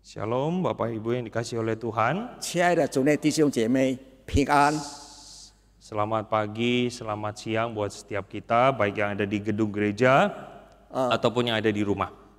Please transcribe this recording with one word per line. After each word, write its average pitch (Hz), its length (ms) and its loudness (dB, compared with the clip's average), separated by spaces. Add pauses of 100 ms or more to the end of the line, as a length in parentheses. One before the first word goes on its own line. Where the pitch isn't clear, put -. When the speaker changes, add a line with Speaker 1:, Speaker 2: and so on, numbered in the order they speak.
Speaker 1:
Shalom, 131 560 -4
Bapak 110 240 -2
Ibu 117 320 -4
yang 117 80 -8
dikasihi 113 320 -4
oleh 113 160 0
Tuhan. 117 640 -2
Speaker 2:
亲 - 240 -2
爱 175 80 4
的 165 160 2
主 131 160 0
内 143 160 4
弟 - 80 0
兄 147 240 4
姐 117 160 0
妹， 131 320 2 (240)
平 - 240 2
安。 143 240 4 (1120)
Speaker 1:
Selamat 107 480 -2
pagi, 117 560 0
selamat 107 480 -6
siang 113 400 -4
buat 104 160 -2
setiap 101 400 -8
kita, 117 400 2
baik 104 320 0
yang 101 160 -4
ada 104 80 2
di 104 160 -2
gedung 110 240 0
gereja, 110 640 2 (640)
Speaker 2:
Eh. 131 160 0
Speaker 1:
ataupun 120 400 0
yang 110 80 0
ada 107 80 0
di 104 160 2
rumah. 98 240 -2 (320)